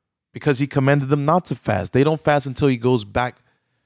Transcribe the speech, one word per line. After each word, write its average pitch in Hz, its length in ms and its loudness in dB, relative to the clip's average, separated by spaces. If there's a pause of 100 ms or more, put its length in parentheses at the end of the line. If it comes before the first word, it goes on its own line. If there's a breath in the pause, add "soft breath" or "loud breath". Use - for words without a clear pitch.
(320)
Because 131 280 0
he 143 80 0
commanded 139 420 0
them 143 160 0
not 165 200 2
to 143 100 -8
fast. 95 360 -4
They 127 120 2
don't 156 180 0
fast 147 240 0
until 139 240 -2
he 127 80 0
goes 123 260 0
back 117 380 -6 (440)